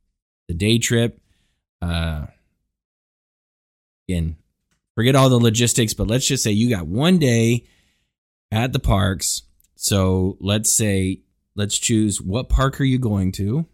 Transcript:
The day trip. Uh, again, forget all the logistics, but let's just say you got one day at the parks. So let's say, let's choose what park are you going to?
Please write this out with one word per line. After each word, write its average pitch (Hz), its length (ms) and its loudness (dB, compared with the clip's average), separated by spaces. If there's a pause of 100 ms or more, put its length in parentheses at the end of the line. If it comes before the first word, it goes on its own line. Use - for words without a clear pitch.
(480)
The 87 60 -6
day 104 240 2
trip. 117 420 -2 (600)
Uh, 82 460 -4 (1800)
again, 82 260 -2 (600)
forget 123 180 2
all 135 140 6
the 127 100 4
logistics, 117 560 2
but 95 140 -4
let's 123 180 -2
just 139 160 -2
say 110 80 -2
you 107 180 2
got 92 200 -4
one 156 320 2
day 117 480 0 (840)
at 117 220 -2
the 131 80 -2
parks. 95 640 0 (340)
So 95 640 0
let's 107 320 0
say, 95 480 -2 (340)
let's 104 240 -4
choose 107 420 0
what 101 280 -6
park 131 320 0
are 139 40 2
you 131 140 2
going 104 360 0
to? 113 400 -4